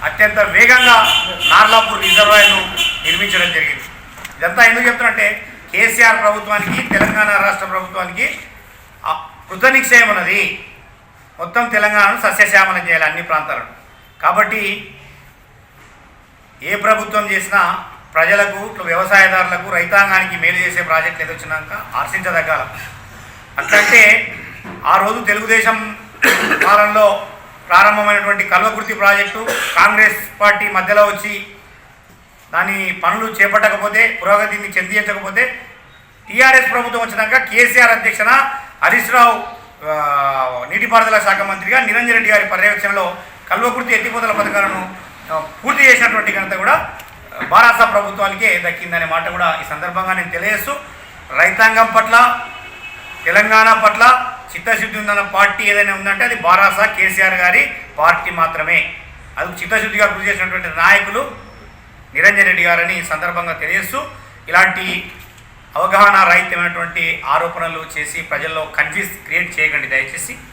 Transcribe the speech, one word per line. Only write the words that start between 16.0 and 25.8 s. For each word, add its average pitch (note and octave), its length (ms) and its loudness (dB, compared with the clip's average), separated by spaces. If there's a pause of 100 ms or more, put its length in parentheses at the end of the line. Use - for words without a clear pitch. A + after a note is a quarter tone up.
ఏ D#3+ 100 -6 (120)
ప్రభుత్వం G#3+ 480 2
చేసినా F#3+ 280 0 (540)
ప్రజలకు, G3+ 520 0
ఇట్లా G#3 180 -12
వ్యవసాయదారులకు, F#3 840 2
రైతాంగానికి F#3 680 0
మేలు E3+ 200 -2
చేసే F3+ 260 -2
ప్రాజెక్టులు D#3+ 420 -2
ఏదో D#3+ 80 -10
వచ్చినాక D#3 400 -10 (240)
హర్షించదగ్గాల. D#3 720 -4 (880)
అట్లంటే G#3 440 4 (840)
ఆ E3+ 120 4
రోజు A3 280 -2
తెలుగుదేశం G#3+ 720 -2 (720)